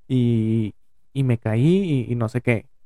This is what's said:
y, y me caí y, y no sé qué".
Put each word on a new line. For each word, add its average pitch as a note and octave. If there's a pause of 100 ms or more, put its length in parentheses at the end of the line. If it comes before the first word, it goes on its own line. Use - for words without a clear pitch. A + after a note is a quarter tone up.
y, A2+ (400)
y C3+
me A#2+
caí C#3+
y, A2+
y A#2+
no A#2
sé A#2+
qué". A#2 (200)